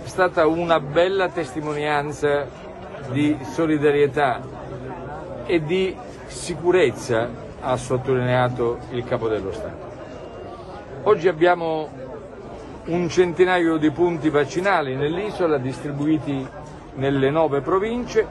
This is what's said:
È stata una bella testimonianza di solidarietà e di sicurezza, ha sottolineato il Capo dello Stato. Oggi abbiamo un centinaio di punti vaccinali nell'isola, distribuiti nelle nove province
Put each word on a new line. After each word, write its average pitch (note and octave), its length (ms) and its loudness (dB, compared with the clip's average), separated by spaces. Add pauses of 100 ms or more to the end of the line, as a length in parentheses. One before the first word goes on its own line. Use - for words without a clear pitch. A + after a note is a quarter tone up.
È - 40 -12
stata F3 400 2
una E3 320 4
bella F3 500 2
testimonianza D3 1160 -2 (640)
di D3 280 2 (140)
solidarietà C#3+ 880 2 (1040)
e E3+ 180 2
di F#3 320 0 (300)
sicurezza, C#3 1200 0 (160)
ha C3 140 0
sottolineato B2 1000 0 (140)
il A#2+ 120 -4
Capo A2+ 240 -2
dello G2 240 -2
Stato. E2+ 360 -10 (1160)
Oggi F#3+ 240 4
abbiamo E3 640 2 (960)
un E3+ 240 0
centinaio F3 680 4
di D3+ 120 4
punti E3 400 2
vaccinali D3 680 2
nell'isola, E3 600 0
distribuiti C#3 920 -2 (460)
nelle C3+ 380 2
nove D3 300 2
province G#3+ 680 0